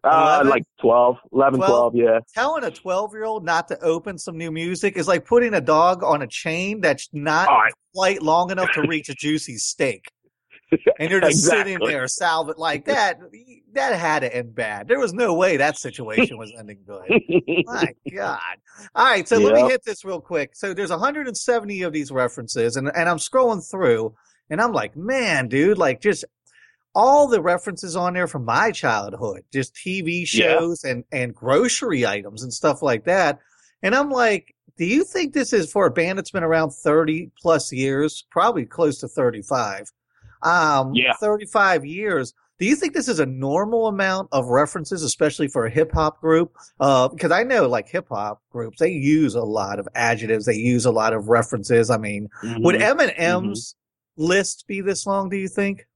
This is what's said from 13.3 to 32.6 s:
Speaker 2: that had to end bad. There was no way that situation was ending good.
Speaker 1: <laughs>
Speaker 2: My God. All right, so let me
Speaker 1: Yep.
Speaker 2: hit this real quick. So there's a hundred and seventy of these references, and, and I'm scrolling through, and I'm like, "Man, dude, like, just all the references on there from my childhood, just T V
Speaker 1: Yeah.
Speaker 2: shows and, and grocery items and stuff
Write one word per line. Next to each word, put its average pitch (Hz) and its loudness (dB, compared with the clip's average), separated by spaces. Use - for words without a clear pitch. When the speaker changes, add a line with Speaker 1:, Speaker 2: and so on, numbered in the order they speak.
Speaker 2:
that 269 0
had 156 0
to 123 -4
end 120 -8
bad. 107 -8
There 262 2
was 220 -2
no 202 0
way 175 2
that 151 0
situation 120 -4
was 107 -16
ending 104 -20
good. 98 -16
Speaker 1:
<laughs> - 0
Speaker 2:
My 233 -4
God. 147 -6
All 240 4
right, 233 2
so 226 4
let 208 6
me 233 8
Speaker 1:
Yep. 247 6
Speaker 2:
hit 254 0
this 214 -8
real 185 -8
quick. 151 -4
So 196 -6
there's 185 -4
a 165 -2
hundred 277 -2
and 214 -10
seventy 208 -2
of 165 -4
these 147 -6
references, 120 -2
and, 135 -2
and 170 2
I'm 170 0
scrolling 233 0
through, 113 0
and 170 -2
I'm 233 0
like, 110 -4
"Man, 185 -2
dude, 156 2
like, 139 0
just - 0
all 277 6
the 214 2
references 175 -2
on 180 -2
there 180 0
from 127 -8
my 165 2
childhood, 104 -4
just 135 -4
T 185 -6
V 170 -4
Speaker 1:
Yeah. 170 -6
Speaker 2:
shows 170 0
and, 123 -6
and 123 -4
grocery 147 0
items 101 -6
and 123 -12
stuff - 0